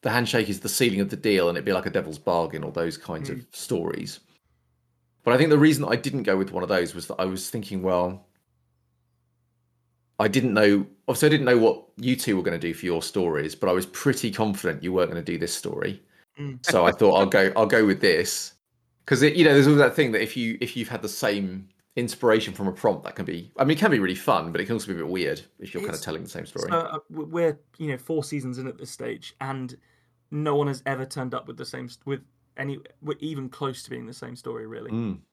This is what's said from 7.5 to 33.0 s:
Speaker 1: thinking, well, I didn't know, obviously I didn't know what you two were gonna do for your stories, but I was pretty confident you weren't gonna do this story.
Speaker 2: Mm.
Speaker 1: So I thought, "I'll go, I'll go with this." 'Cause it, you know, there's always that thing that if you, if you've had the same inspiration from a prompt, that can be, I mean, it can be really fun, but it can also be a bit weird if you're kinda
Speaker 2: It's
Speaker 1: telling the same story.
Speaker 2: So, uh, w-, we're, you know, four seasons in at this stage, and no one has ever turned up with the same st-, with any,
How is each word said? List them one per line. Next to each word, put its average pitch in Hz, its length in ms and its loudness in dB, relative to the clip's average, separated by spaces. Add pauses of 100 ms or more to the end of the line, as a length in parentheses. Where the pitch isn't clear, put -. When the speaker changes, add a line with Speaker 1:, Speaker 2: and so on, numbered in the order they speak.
Speaker 1:
thinking, 101 320 -6
well, 92 440 0 (1900)
I 104 100 2
didn't 117 260 2
know, 101 320 6 (220)
obviously 135 180 2
I 151 40 8
didn't 147 160 2
know 123 120 8
what 113 260 4 (120)
you 123 180 0
two 120 220 0
were 92 60 0
gonna 87 160 -2
do 85 140 -4
for 92 140 -8
your 82 160 0
stories, 80 520 -2
but 98 140 -2
I 90 40 4
was 92 140 0
pretty 143 440 -2
confident 95 520 -2
you 90 100 -4
weren't 90 180 2
gonna 85 120 -6
do 85 160 -4
this 82 160 -4
story. - 480 -6 (360)
Speaker 2:
Mm. 139 260 -12
Speaker 1:
So 92 220 4
I 90 60 4
thought, 98 240 6
"I'll 98 100 6
go, 95 300 4
I'll 110 100 4
go 110 200 4
with 95 140 2
this." 87 520 0 (540)
'Cause 127 160 4
it, 151 120 6
you 170 100 6
know, 151 80 8
there's 139 140 8
always 147 140 8
that 127 140 6
thing 131 180 2
that 104 100 0
if 110 140 -4
you, 113 240 -4
if 120 160 -6
you've 113 120 -6
had 107 140 -8
the 107 60 -6
same 98 600 -4 (280)
inspiration 110 580 0
from 98 140 -4
a 92 40 -4
prompt, 98 320 -2
that - 120 -10
can 98 80 -6
be, 85 340 -10
I 131 60 4
mean, 151 120 2
it 147 40 -4
can 208 100 4
be 131 80 4
really 95 160 0
fun, 85 360 0
but 82 100 -4
it 98 60 -2
can 117 80 -4
also 110 140 -6
be 92 60 -4
a - 20 -6
bit 80 120 -6
weird 82 340 -4 (160)
if - 160 -16
you're 87 80 -8
kinda 101 140 -6
Speaker 2:
It's - 80 -10
Speaker 1:
telling 80 180 -8
the - 60 -14
same 85 180 -12
story. - 240 -8
Speaker 2:
So, 170 80 2
uh, 151 200 -6 (120)
w-, 156 180 -10
we're, 160 300 0 (200)
you 156 100 -6
know, 135 100 -4
four 156 260 -4
seasons 127 340 -6
in 131 80 -10
at - 120 -12
this 123 120 -16
stage, - 500 -12
and 131 360 -8 (540)
no 147 260 -2
one 143 120 2
has 135 180 -6
ever 131 180 -6
turned 127 300 -8
up 127 120 -10
with 117 100 -14
the 127 100 -12
same 127 220 -12
st-, - 180 -18
with 139 160 -6 (340)
any, 135 220 -8 (240)